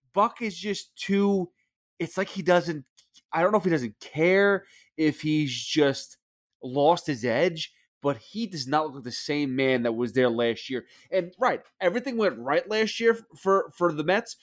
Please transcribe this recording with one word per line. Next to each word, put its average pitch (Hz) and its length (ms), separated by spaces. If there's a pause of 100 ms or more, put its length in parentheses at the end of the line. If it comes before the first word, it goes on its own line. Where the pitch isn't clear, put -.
(140)
Buck 220 280
is 202 160
just 196 400
too, 196 520 (480)
it's 170 200
like 196 100
he 190 140
doesn't, 165 420 (480)
I 160 100
don't 196 120
know 214 40
if 175 60
he 185 60
doesn't 123 320
care, 190 640 (320)
if 156 240
he's 151 320
just 139 640 (440)
lost 143 460
his 120 160
edge, 151 480 (300)
but 143 160
he 220 280
does 156 220
not 151 180
look 139 100
like 135 80
the 120 80
same 147 440
man 131 280
that 117 100
was 117 200
there 127 160
last 117 400
year. 127 160 (240)
And, 180 300
right, 233 220 (200)
everything 226 360
went 185 200
right 147 320
last 214 300
year 233 140
f-, - 260
for, 190 360
for 175 180
the 147 100
Mets, 185 400